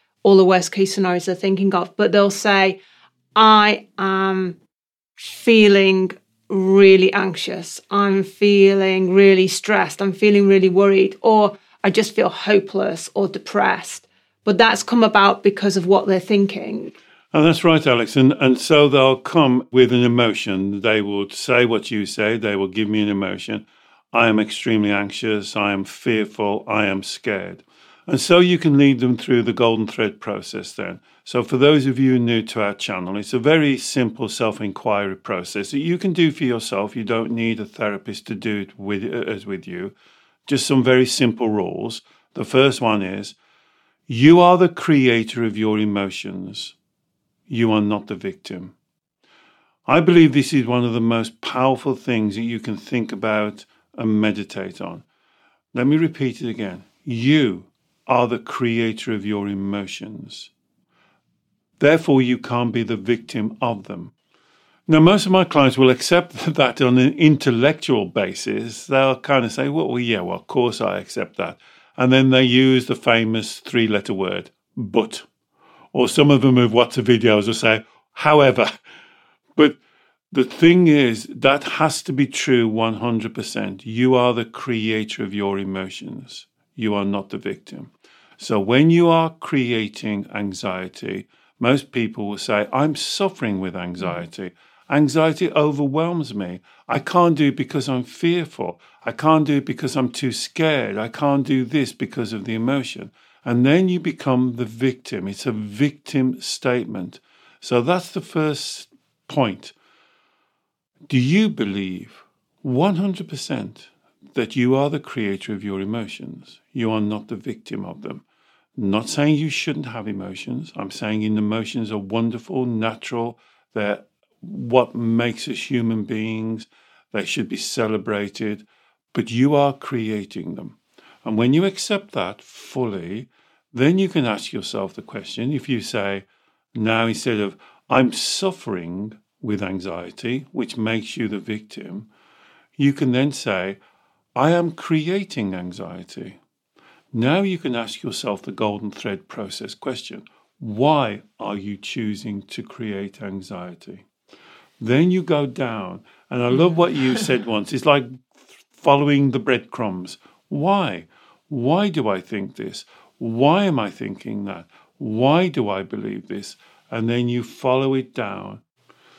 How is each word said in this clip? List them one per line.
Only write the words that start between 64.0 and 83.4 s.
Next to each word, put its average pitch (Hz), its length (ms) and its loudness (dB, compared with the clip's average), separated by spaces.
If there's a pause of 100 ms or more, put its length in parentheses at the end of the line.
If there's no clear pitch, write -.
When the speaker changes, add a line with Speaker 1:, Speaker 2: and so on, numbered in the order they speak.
Speaker 2:
Now, 156 120 6
most 185 260 6
of 185 60 0
my 190 120 6
clients 135 360 4
will 131 100 8
accept 175 440 2
<laughs> - 200 -4
that 127 280 0
on 127 180 4
an 135 160 4
intellectual 139 880 2
basis. 104 800 -6
They'll 135 340 0
kind 135 240 0
of 110 80 -4
say, 135 180 -4
"Well, 151 180 -2
well, 123 120 -4
yeah, 117 220 -2
well, 90 140 -6
of - 100 -14
course 120 360 -2
I 98 180 -2
accept - 380 -10
that." 87 200 -8 (400)
And 127 160 4
then 131 160 6
they 131 140 6
use 127 420 4
the 120 100 -4
famous 113 640 -2
three-letter 107 540 -2
word, 95 380 -6 (260)
"but." 123 460 -2 (680)
Or 123 160 0
some 147 220 4
of 135 120 6
them 131 160 6
who've 123 140 4
watched 120 260 2
the 127 40 0
videos 110 460 4
will 113 80 -2
say, 110 280 0 (300)
"However." 139 560 4 (840)
But 151 220 4 (540)
the 131 120 2
thing 170 440 6
is, 127 360 4
that 135 400 0
has - 400 -2
to 156 100 -6
be 135 140 0
true 123 400 2
one 113 280 -2
hundred 113 380 -4
percent. 101 500 -10